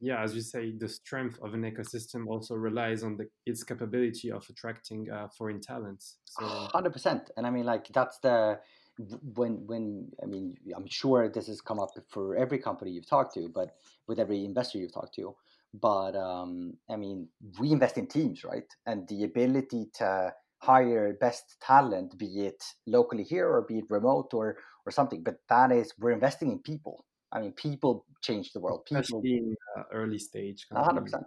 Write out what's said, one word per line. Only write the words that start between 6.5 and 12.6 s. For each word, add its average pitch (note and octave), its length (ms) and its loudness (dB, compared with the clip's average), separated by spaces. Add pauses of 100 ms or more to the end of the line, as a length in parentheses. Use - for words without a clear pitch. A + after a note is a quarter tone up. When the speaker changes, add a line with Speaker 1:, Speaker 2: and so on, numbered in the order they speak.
Speaker 2:
percent. - 440 -2
And A#2 100 -2
I B2 40 0
mean, B2 160 0
like, A#2 220 0
that's B2+ 320 2
the, A2 380 6 (400)
w-, A2 220 -12 (140)
when, A2 320 0
when, G#2+ 440 -6 (120)
I G2+ 40 -8
mean, F#2+ 300 -8 (180)
I'm G2 120 -10
sure B2 420 4
this G#2 200 -6
has G#2 120 -10
come G#2+ 180 -6
up G2 120 -4 (180)
for G2 260 -6
every B2+ 240 0
company F#2+ 340 -6